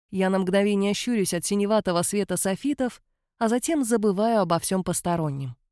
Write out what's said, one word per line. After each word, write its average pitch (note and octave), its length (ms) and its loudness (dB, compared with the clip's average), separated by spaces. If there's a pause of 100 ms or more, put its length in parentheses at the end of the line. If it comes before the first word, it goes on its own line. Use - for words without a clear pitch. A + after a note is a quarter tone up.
(120)
я F#3+ 180 0
на F#3+ 100 2
мгновение G3 540 2
щурюсь G#3 400 -2
от F3 100 -4
синеватого G3+ 600 0
света G3 340 -2
софитов, B3 640 -2 (360)
а A3+ 120 0
затем C#4 340 0
забываю G#3+ 580 2
обо E3+ 180 2
всем F#3 240 -2
постороннем. D3+ 760 -2 (140)